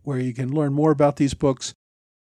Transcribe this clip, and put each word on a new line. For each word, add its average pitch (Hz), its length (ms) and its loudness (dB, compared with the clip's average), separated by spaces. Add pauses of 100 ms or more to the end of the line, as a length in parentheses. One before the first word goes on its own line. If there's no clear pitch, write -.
where 131 180 -4
you 127 120 -4
can 131 220 -6
learn 147 200 -2
more 156 180 4
about 143 240 2
these 139 180 0
books. - 400 -2 (600)